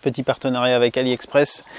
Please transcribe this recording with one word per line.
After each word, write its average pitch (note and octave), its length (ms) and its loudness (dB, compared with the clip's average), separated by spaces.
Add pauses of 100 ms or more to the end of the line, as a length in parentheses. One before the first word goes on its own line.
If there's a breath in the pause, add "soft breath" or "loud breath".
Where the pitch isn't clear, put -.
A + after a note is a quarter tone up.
petit C3+ 220 -4
partenariat B2+ 500 0
avec A#2+ 220 2
AliExpress, B2+ 640 0 (160 loud breath)